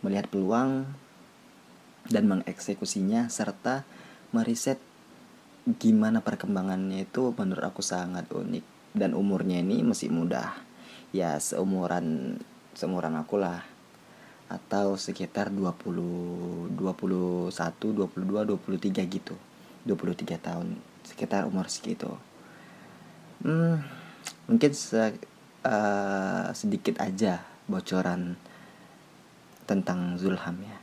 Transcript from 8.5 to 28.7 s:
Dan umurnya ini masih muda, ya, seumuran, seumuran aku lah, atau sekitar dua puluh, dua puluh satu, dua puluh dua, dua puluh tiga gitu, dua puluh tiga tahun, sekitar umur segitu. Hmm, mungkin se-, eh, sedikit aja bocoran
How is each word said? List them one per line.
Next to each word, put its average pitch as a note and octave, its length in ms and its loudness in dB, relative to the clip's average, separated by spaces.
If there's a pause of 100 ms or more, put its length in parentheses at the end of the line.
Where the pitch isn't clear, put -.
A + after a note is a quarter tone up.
Dan - 240 2
umurnya F#2 460 2
ini G2 240 2
masih - 260 2
muda, E2+ 460 0 (560)
ya, E2+ 260 2
seumuran, F2 1040 0 (340)
seumuran E2 460 -2
aku D#2 180 -2
lah, F2 240 0 (880)
atau G2 480 0
sekitar G2 560 -4
dua F#2 240 0
puluh, F2 960 -4
dua F#2+ 240 -2
puluh F2+ 560 0
satu, E2+ 400 -2
dua G2 160 2
puluh F#2+ 160 -4
dua, G2+ 220 2
dua G2+ 100 0
puluh F#2+ 240 -4
tiga F#2+ 240 2
gitu, F#2 320 -6 (480)
dua - 80 2
puluh F2+ 240 -2
tiga E2+ 240 -6
tahun, E2+ 320 -4 (320)
sekitar - 400 -2
umur F3+ 240 -2
segitu. - 400 -6 (1400)
Hmm, D#3+ 400 4 (640)
mungkin C#3 240 6
se-, A2 480 0 (400)
eh, G2 840 2 (100)
sedikit - 400 0
aja F#3+ 480 0 (240)
bocoran F2+ 640 0 (1400)